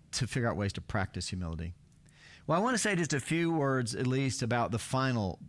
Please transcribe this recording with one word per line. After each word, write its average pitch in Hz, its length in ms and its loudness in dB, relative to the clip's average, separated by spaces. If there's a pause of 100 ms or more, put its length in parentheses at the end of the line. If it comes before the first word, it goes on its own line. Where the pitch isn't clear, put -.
(120)
to - 140 -2
figure 117 220 0
out 82 80 0
ways 98 180 0
to 92 60 -8
practice - 480 -4
humility. 85 460 -4 (720)
Well, 160 120 2
I 196 40 2
wanna 240 160 2
say 208 180 2
just 165 160 0
a 143 80 2
few 165 320 2
words, 135 420 2
at 123 120 0
least, 131 360 0
about 117 280 2
the 113 80 0
final 123 600 0 (100)